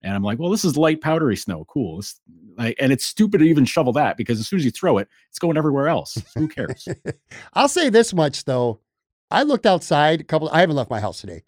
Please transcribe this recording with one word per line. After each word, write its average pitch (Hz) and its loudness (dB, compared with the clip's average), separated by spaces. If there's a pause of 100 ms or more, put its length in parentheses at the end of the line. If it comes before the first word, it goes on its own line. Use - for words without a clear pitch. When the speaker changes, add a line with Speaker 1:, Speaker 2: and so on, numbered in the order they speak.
Speaker 1:
And 98 -4
I'm 101 -2
like, 104 -2
"Well, 175 -2
this 214 -2
is 151 0
light 156 2
powdery 156 0
snow. 80 -10
Cool." 90 -6
This, - -14 (340)
like, 117 -4
and 135 2
it's 127 -2
stupid 202 0
to 151 8
even 147 6
shovel 127 0
that 139 0
because 113 -4
as 110 -8
soon 190 -2
as 143 0
you 120 2
throw 135 2
it, - -4 (220)
it's - -16
going 165 0
everywhere 143 0
else. 147 -2
So - -8
who 156 0
cares? 127 -10 (340)
Speaker 2:
<laughs> - -20
I'll 262 2
say 311 0
this 226 4
much 151 0
though. 123 -2 (520)
I 208 2
looked 294 0
outside 160 2
a - -16
couple, 156 -2
I 156 2
haven't 170 4
left 127 -2
my 113 -4
house 101 -6
today. 90 -14